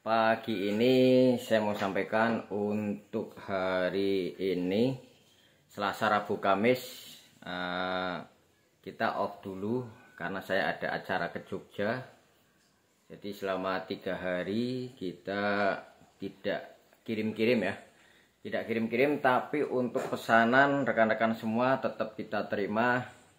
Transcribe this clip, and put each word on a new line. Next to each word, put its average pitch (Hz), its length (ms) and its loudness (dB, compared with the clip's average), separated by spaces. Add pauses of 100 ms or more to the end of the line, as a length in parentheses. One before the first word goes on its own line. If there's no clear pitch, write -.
Pagi 110 720 2
ini 127 640 6
saya 113 240 2
mau 104 160 0
sampaikan 107 720 0
untuk 104 960 -4
hari 92 960 0
ini, 95 560 0 (720)
Selasa, 101 400 -2
Rabu, 104 320 0
Kamis, 104 400 2 (640)
eh, 90 800 -4 (560)
kita - 400 -4
off - 240 -6
dulu 104 400 -4 (320)
karena 95 240 -6
saya 92 320 -2
ada 82 240 -4
acara 85 320 -4
ke - 160 -10
Jogja. 104 560 -6 (1040)
Jadi 101 320 -12
selama 95 480 -2
tiga 95 320 -6
hari 104 800 -4
kita 101 800 -2 (400)
tidak - 640 -6 (240)
kirim-kirim 110 640 0
ya. 98 80 -4 (640)
Tidak 101 240 -6
kirim-kirim, 113 560 2
tapi 127 400 2
untuk 123 480 -2
pesanan 127 800 4
rekan-rekan 113 480 2
semua 120 480 0
tetap - 320 -4
kita 104 320 -4
terima. 110 720 0 (180)